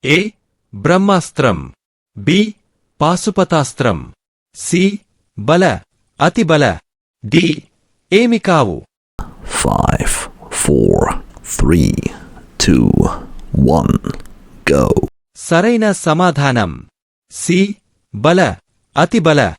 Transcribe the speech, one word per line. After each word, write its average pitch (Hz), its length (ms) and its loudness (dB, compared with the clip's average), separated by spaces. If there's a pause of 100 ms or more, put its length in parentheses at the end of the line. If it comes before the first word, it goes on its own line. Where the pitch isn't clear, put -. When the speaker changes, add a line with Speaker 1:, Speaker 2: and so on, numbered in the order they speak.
Speaker 1:
ఏ. 147 140 2 (540)
బ్రహ్మాస్త్రం. 156 840 0 (580)
బి. 147 240 2 (600)
పాశుపతాస్త్రం. 156 960 0 (580)
సి. - 260 -2 (560)
బల, 160 260 2 (560)
అతిబల. 160 440 2 (600)
డి. 165 220 0 (680)
ఏమి 233 260 2
కావు. 131 380 0 (800)
Speaker 2:
Five, - 560 0 (400)
four, 53 460 2 (460)
three, 76 500 0 (640)
two, 62 280 2 (840)
one, - 260 0 (680)
go. 69 180 2 (520)
Speaker 1:
సరైన 220 500 0 (120)
సమాధానం 143 720 0 (640)
సి. - 260 -2 (560)
బల, 156 260 2 (560)
అతిబల. 160 440 2 (180)